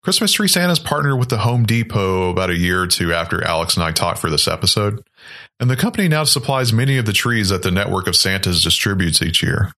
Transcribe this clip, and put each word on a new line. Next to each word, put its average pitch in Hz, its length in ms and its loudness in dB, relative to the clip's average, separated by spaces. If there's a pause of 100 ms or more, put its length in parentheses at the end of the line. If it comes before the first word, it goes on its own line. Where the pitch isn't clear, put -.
Christmas 190 300 0
Tree 202 160 0
Santas 175 300 2
partnered 147 400 0
with 123 120 -2
the 113 80 0
Home 120 260 2
Depot 98 680 0
about 90 200 0
a 87 60 0
year 90 260 2
or 90 40 0
two 85 280 0
after 85 280 -2
Alex 82 340 0
and 87 60 0
I 80 100 0
talked 85 260 -2
for - 100 -4
this 76 180 0
episode, 104 560 0 (560)
and 127 120 0
the 127 60 0
company 196 320 0
now 156 160 2
supplies 131 480 0
many 131 260 2
of 117 80 0
the 104 60 0
trees 110 360 0
that 95 140 0
the 92 80 0
network 92 360 -2
of 90 100 0
Santas 92 460 0
distributes 87 600 0
each 80 200 0
year. 87 340 -2